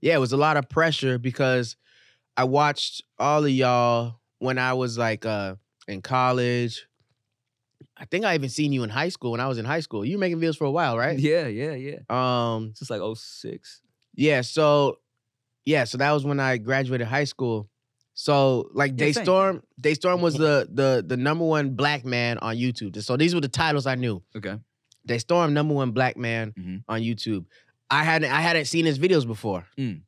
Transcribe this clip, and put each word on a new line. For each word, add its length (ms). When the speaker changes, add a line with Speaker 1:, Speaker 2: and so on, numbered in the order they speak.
Speaker 1:
yeah, 140
it 60
was 120
a 40
lot 200
of 120
pressure 500
because 580
I 80
watched 580
all 260
of 60
y'all 720
when 200
I 160
was, 240
like, 280
uh, 300
in 160
college. 840
I 80
think 200
I 100
even 140
seen 240
you 120
in 60
high 180
school 240
when 80
I 80
was 100
in 60
high 160
school. 240
You 120
were 40
making 200
videos 160
for 100
a 40
while, 260
right? 220
Speaker 2:
Yeah, 300
yeah, 240
yeah. 240
Speaker 1:
Um, 680
Speaker 2:
Since, 160
like, 100
oh 140
six. 680
Speaker 1:
Yeah, 280
so, 560
yeah, 200
so 140
that 140
was 120
when 160
I 180
graduated 480
high 180
school. 440
So, 600
like, 260
Speaker 2:
Yeah, 120
same. 120
Speaker 1:
Daystorm, 380
Daystorm 400
was 140
the, 380
the, 340
the 100
number 280
one 260
black 340
man 340
on 180
YouTube. 460
So 140
these 180
were 60
the 80
titles 380
I 80
knew. 280
Speaker 2:
Okay. 220
Speaker 1:
Daystorm, 440
number 220
one 180
black 240
man 420
Speaker 2:
Mm-hmm. 180
Speaker 1:
on 120
YouTube. 460
I 140
hadn't, 260
I 100
hadn't 260
seen 180
his 140
videos 280
before. 400
Speaker 2:
Mm. 280